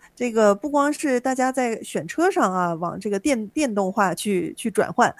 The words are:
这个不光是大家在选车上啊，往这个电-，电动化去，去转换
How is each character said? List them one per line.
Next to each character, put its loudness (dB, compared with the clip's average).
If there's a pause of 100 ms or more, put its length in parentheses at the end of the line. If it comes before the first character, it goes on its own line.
(140)
这 -4
个 6
不 -6
光 2
是 0
大 -2
家 0
在 -2
选 -6
车 0
上 2
啊， 0
往 -6
这 -6
个 -2
电-， 0
电 -2
动 0
化 2
去， -2
去 -6
转 0
换 2